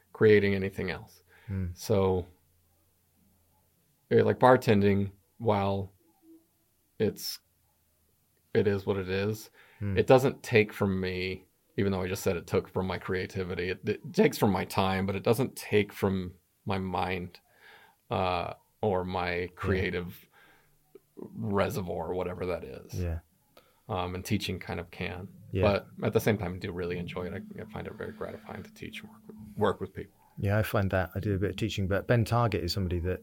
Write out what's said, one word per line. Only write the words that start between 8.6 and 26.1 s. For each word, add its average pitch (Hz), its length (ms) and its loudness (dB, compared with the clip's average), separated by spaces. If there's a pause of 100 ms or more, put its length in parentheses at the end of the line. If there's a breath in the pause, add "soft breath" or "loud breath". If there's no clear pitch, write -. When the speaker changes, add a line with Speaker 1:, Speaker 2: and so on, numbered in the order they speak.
Speaker 1:
is 98 200 0
what 101 100 0
it 92 120 -4
is, 101 420 -2 (320 soft breath)
Speaker 2:
Mm. 101 160 0
Speaker 1:
it - 80 2
doesn't 131 360 6
take 107 320 4
from 98 260 0
me, 92 460 -4 (320)
even 98 120 2
though 92 120 -2
I 92 60 -4
just 95 140 -4
said 92 140 0
it 80 100 -8
took - 220 0
from 92 180 -2
my 90 120 -4
creativity, 92 720 -4
it, 92 180 -6
it 104 260 -4
takes 190 220 4
from 113 140 4
my 92 160 2
time, 95 400 0
but 98 100 -2
it 90 60 -6
doesn't 117 340 2
take - 360 0
from 95 400 -2 (340)
my 95 120 -2
mind, 90 600 -4 (720 soft breath)
uh, 90 420 0 (300)
or 92 220 0
my 90 300 -2
Speaker 2:
Yeah. 90 120 -2 (100)
Speaker 1:
creative 92 720 -2 (880 soft breath)
reservoir, 92 960 -2
whatever 90 340 -4
that 87 180 -4
is. - 300 -14
Speaker 2:
Yeah. 85 260 -4 (680 soft breath)
Speaker 1:
Um, 90 260 -4
and 92 100 -6
teaching 95 340 -2
kind 90 220 -8
of - 100 -12
can. 92 380 -8 (220)
Speaker 2:
Yeah. 92 120 0
Speaker 1:
But 101 240 4 (200)
at 202 60 0